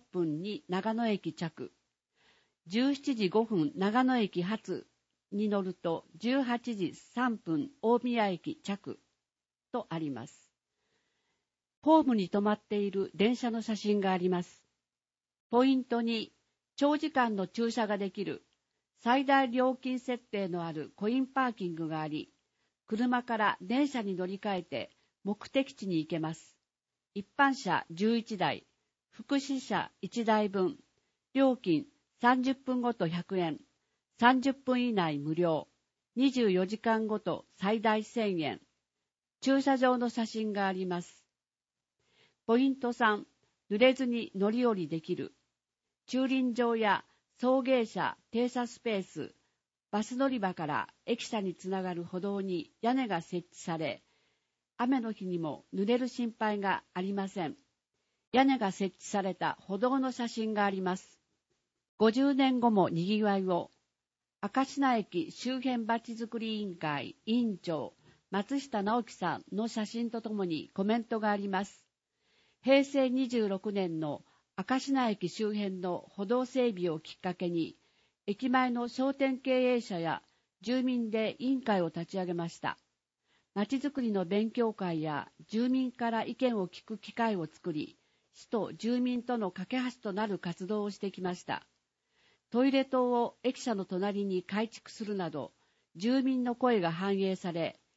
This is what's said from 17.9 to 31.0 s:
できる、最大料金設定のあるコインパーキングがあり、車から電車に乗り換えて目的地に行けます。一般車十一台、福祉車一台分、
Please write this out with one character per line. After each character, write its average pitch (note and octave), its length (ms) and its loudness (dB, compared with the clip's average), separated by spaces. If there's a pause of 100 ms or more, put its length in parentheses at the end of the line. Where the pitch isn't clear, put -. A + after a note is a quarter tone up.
で G3 140 -4
き G3 140 -6
る、 D#3+ 200 -6 (560)
最 C4 240 4
大 C4+ 240 4
料 B3+ 280 2
金 B3+ 240 -4
設 B3 220 -6
定 G3 260 -4
の E3+ 180 -4
あ E3 60 -6
る D3+ 240 -8
コ G3+ 120 -4
イ B3 100 2
ン C4 80 0
パ C4 200 0
ー A#3+ 80 -2
キ F#3 140 -6
ン E3+ 80 -6
グ E3 100 -4
が D#3 140 -4
あ D#3 80 -4
り、 D3 240 -8 (540)
車 B3 360 0
か A#3 140 -4
ら G#3 240 2
電 A#3+ 260 0
車 C4 160 -4
に G3 120 -4
乗 F#3 120 -2
り F#3+ 120 -6
換 G3+ 180 -4
え F3+ 60 -4
て B2+ 280 -8 (320)
目 - 260 -6
的 C4+ 240 0
地 - 140 -12
に F3 120 0
行 D#3 100 -2
け E3+ 100 -4
ま D#3+ 160 -4
す。 - 220 -20 (580)
一 G3+ 120 -8 (100)
般 C4+ 180 4
車 F3+ 360 -2
十 G#3 260 2
一 A3 220 -4
台、 D3 280 0 (440)
福 - 260 -2
祉 C4+ 240 -2
車 F3+ 300 -2 (100)
一 A3+ 240 -4
台 G#3+ 240 4
分、 F#3+ 300 0 (540)